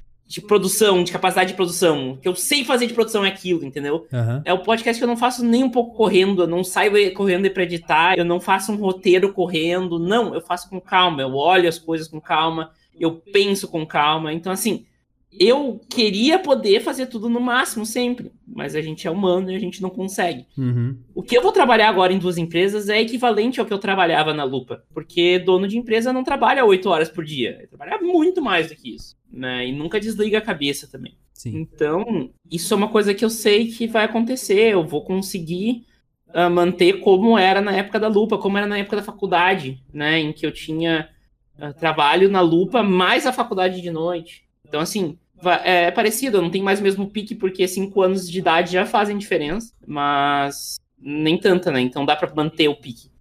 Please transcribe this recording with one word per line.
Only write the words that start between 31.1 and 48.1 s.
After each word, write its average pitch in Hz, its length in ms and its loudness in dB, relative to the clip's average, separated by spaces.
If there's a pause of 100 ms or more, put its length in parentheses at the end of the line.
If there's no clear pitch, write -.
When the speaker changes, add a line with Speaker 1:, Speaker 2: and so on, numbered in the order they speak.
Speaker 2:
Sim. 123 240 -10
Speaker 1:
Então, 160 720 -4 (200)
isso 170 240 -4
é 208 40 4
uma 202 100 2
coisa 202 260 2
que 208 120 -4
eu 220 40 2
sei 220 380 2
que 226 200 -6
vai 220 180 0
acontecer, 226 640 0
eu 170 160 2
vou 147 160 -4
conseguir, 190 800 -4 (460)
ah, 175 200 2
manter 175 520 2
como 208 360 6
era 190 220 4
na 202 160 0
época 202 240 -2
da 214 80 0
Lupa, 220 300 2
como 196 200 -2
era 202 100 -2
na 202 100 -4
época 202 180 -4
da 202 80 -2
faculdade, 175 880 -2
né? 147 260 -2
Em 151 140 -2
que - 140 -8
eu 147 80 -4
tinha, 160 560 -4 (500)
ah, 147 140 -12
trabalho 156 560 2
na 196 100 2
Lupa, 175 420 4
mais 202 460 2
a 247 60 0
faculdade 185 480 -2
de 175 100 -8
noite. 170 540 -6 (200)
Então, 151 140 -6
assim, 170 380 -4 (240)
va-, 170 220 2
é, 175 220 4
é 170 60 2
parecido, 220 460 0
eu 180 40 4
não 170 80 0
tenho 190 140 -2
mais 196 160 0
o 208 40 -4
mesmo 196 260 0
pique, 214 260 -8
porque 185 320 -2
cinco 196 340 -2
anos 185 280 0